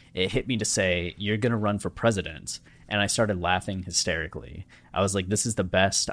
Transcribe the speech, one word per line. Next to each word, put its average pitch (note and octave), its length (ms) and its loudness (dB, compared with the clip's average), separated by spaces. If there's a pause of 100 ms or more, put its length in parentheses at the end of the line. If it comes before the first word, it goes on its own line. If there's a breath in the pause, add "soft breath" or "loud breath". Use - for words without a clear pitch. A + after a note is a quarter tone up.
(140 soft breath)
It F#2 200 0
hit B2+ 140 0
me B2 100 0
to G#2 80 -2
say, F2+ 520 0
"You're G#2 200 0
gonna A#2 180 2
run G#2 240 0
for F2+ 100 -4
president." F2 680 -2 (300 soft breath)
And G#2 120 0
I G2+ 60 2
started G#2 340 0
laughing F#2 420 0
hysterically. D#2+ 840 -4 (280 soft breath)
I - 80 2
was G2 120 4
like, F#2+ 140 0
"This G#2 180 2
is A2+ 100 0
the G2+ 100 2
best. F#2+ 480 2